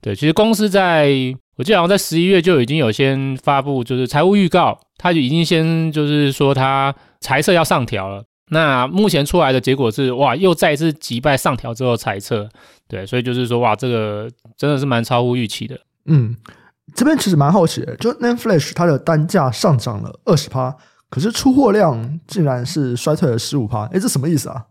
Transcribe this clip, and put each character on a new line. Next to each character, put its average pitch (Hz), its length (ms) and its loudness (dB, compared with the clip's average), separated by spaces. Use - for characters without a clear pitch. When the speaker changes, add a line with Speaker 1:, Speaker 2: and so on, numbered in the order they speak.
Speaker 1:
对， 101 140 -6
其 143 100 -4
实 156 60 4
公 214 220 2
司 214 160 0
在， 175 400 4
我 - 60 -6
记 190 100 0
得 196 40 4
好 175 40 4
像 170 80 2
在 202 80 4
十 165 200 -2
一 170 80 2
月 185 160 4
就 160 200 4
已 120 40 2
经 143 120 -2
有 131 120 2
先 135 540 0
发 143 180 2
布 135 220 -2
就 127 120 -4
是 127 120 -2
财 147 160 0
务 196 140 4
预 190 100 4
告， 156 300 2
他 180 140 -2
就 165 80 2
已 127 80 0
经 165 160 0
先 160 480 0
就 151 160 -2
是 147 240 0
说 139 220 2
他 135 420 0
财 135 220 -2
测 196 120 2
要 165 100 4
上 147 220 0
调 98 240 -6
了。 98 140 -12
那 139 360 2
目 190 220 2
前 147 160 0
出 175 160 0
来 139 100 4
的 131 80 2
结 127 160 0
果 127 160 0
是， 127 220 -2
哇， 127 200 2
又 175 220 2
再 165 160 0
一 147 60 -2
次 160 160 0
击 120 260 -8
败 143 160 2
上 139 220 -2
调 120 160 -8
之 120 100 -6
后 120 140 0
财 101 200 -6
测。 104 300 -6
对， 98 180 -10
所 123 140 -4
以 - 20 -4
就 123 120 -4
是 123 120 -2
说， 120 140 -2
哇， 113 160 2
这 120 100 -8
个 110 460 -4
真 143 160 -2
的 143 60 0
是 135 80 -2
蛮 117 180 0
超 120 180 0
乎 123 140 0
预 123 100 -2
期 107 220 -8
的。 127 100 -12
Speaker 2:
嗯， 127 280 2
这 - 80 0
边 294 140 4
其 - 120 -2
实 180 60 4
蛮 143 160 4
好 185 160 4
奇 - 140 -4
的， - 160 -8
就 220 120 -2
nand 240 160 0
Flash 196 360 0
它 175 120 -2
的 151 120 2
单 156 300 0
价 147 240 2
上 151 260 2
涨 107 240 -4
了 - 220 -14
二 175 140 4
十 - 120 -4
趴， 131 240 -6
可 - 100 -6
是 185 100 -2
出 262 220 0
货 254 220 4
量 147 520 0
竟 180 200 -2
然 123 200 -2
是 127 300 -2
衰 151 180 -2
退 156 160 0
了 113 80 0
十 139 200 -4
五 117 100 -2
趴， 107 200 -4
诶， 185 120 -2
这 220 80 -4
什 - 140 -4
么 147 80 -4
意 165 80 0
思 - 100 -4
啊？ - 240 -12